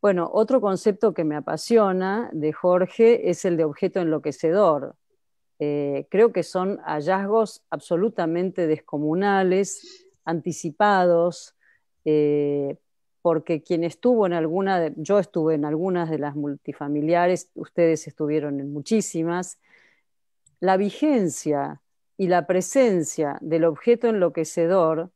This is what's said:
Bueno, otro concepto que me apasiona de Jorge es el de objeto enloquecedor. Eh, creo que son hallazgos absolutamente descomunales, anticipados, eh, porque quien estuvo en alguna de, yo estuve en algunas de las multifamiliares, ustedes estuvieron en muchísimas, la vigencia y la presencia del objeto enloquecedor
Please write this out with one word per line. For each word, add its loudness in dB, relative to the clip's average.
Bueno, 2
otro 2
concepto 0
que -4
me -2
apasiona 0
de -2
Jorge 4
es -2
el 2
de 2
objeto -2
enloquecedor. 0
Eh, -4
creo 4
que -2
son -4
hallazgos -2
absolutamente -2
descomunales, -2
anticipados, 0
eh, 0
porque 0
quien -2
estuvo 0
en 0
alguna 0
de, -2
yo 0
estuve 0
en -2
algunas -2
de -4
las -6
multifamiliares, -2
ustedes 0
estuvieron -4
en -8
muchísimas, -4
la 2
vigencia -2
y -2
la 2
presencia 0
del 0
objeto 2
enloquecedor 0